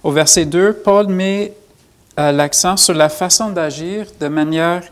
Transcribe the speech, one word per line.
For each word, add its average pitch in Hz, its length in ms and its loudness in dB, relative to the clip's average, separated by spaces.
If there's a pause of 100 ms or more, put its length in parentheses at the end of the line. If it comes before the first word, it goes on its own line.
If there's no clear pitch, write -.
Au 156 100 0
verset 156 340 2
deux, 185 260 2
Paul 208 360 2
met, 190 440 -2 (640)
euh, 147 140 2
l'accent 143 440 0
sur 185 180 2
la 156 140 4
façon 185 420 -2
d'agir 175 560 -6 (120)
de 147 100 -4
manière 160 640 0